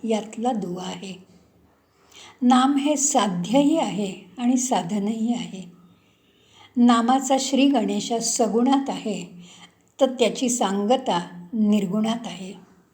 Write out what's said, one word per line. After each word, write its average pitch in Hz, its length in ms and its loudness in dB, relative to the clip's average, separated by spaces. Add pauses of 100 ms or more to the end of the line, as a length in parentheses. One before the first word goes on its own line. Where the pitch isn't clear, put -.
यातला 220 480 -4
दुवा 180 320 -6
आहे. - 300 -12 (1300)
नाम 254 340 4
हे 285 200 0
साध्यही 277 800 2
आहे 202 380 -4 (220)
आणि 247 200 2
साधनही 214 760 -2
आहे. 180 300 -8 (1120)
नामाचा 240 640 4
श्री 269 280 2
गणेशा 220 520 0
सगुणात 240 680 0
आहे, 185 360 -6 (760)
तर 247 120 2
त्याची 233 360 0
सांगता 202 1040 -2
निर्गुणात 214 720 0
आहे. - 440 -14 (220)